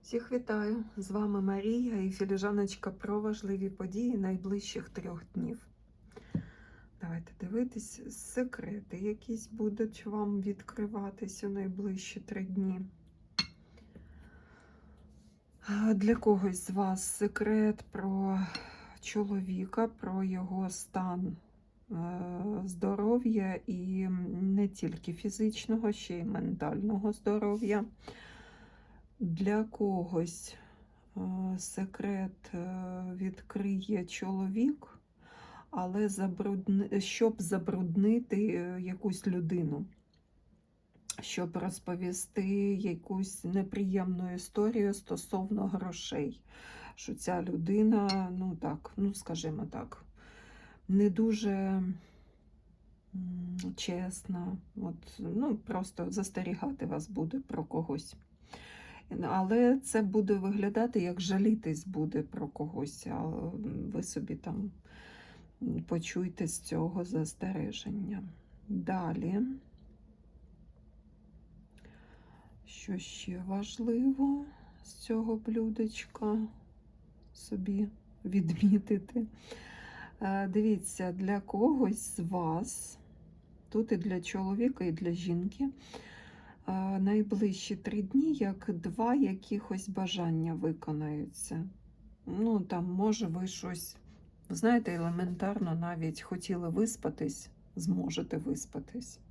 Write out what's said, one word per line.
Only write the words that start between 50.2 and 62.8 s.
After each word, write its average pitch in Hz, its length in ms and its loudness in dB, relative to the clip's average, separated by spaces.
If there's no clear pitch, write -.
не 202 220 8
дуже, 214 420 2
м, 180 420 -4
чесна, 180 840 -4
от, 175 440 -8
ну, 214 360 2
просто 185 560 -4
застерігати 196 720 -2
вас 156 240 -4
буде 190 300 -2
про 165 240 -4
когось. 151 520 -4
Але 233 580 6
це 226 220 2
буде 202 320 6
виглядати, 202 680 4
як 180 200 0
жалітись 190 640 4
буде 156 360 0
про 151 240 -6
когось, 156 600 -6